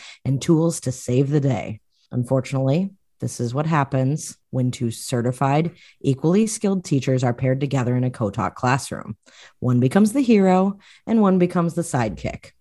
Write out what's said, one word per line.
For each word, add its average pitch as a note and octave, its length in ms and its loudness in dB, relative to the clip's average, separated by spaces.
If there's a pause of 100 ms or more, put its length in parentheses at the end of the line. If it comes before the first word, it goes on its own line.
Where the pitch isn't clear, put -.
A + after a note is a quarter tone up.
(260)
and C3 160 0
tools E3 400 2
to C3 100 -4
save C3 380 0
the D3+ 100 2
day. A#2+ 400 -2 (320)
Unfortunately, C3+ 760 0 (300)
this - 200 -8
is A#2+ 140 -4
what D3+ 140 -2
happens C#3 680 -2 (140)
when B2+ 220 -2
two A#2 180 -4
certified, C3+ 840 -2 (280)
equally E3 460 2
skilled G3 360 -2
teachers C3 400 0
are A#2+ 120 2
paired C3 240 0
together B2+ 360 0
in B2+ 80 0
a B2+ 60 0
co-taught G2+ 460 -4
classroom. - 600 -2 (440)
One B2 200 2
becomes G3 340 4
the C#4+ 80 2
hero G3 580 4 (260)
and A3 160 2
one F#3+ 160 4
becomes F3 380 0
the E3+ 80 -2
sidekick. - 680 -4 (120)